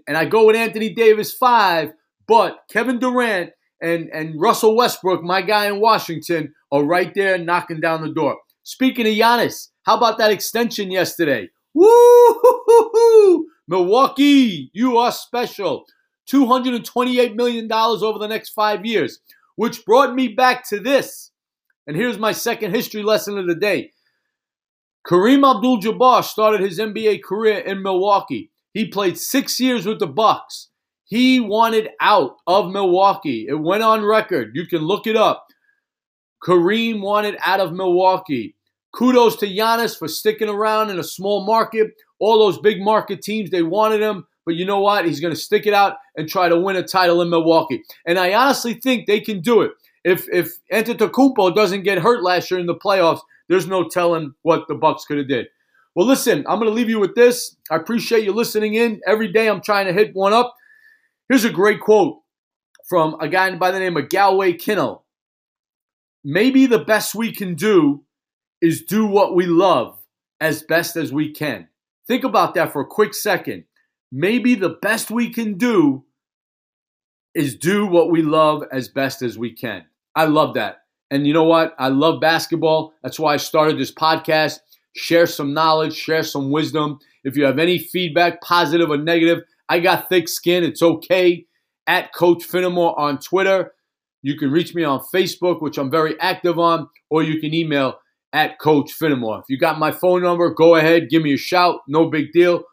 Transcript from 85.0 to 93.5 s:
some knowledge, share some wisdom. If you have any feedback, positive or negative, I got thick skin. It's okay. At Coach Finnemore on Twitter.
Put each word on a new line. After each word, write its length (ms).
some 260
knowledge, 420
share 280
some 260
wisdom. 480
If 140
you 80
have 140
any 180
feedback, 640
positive 480
or 80
negative, 460
I 100
got 300
thick 180
skin. 360
It's 180
okay. 640
At 260
Coach 360
Finnemore 500
on 220
Twitter. 540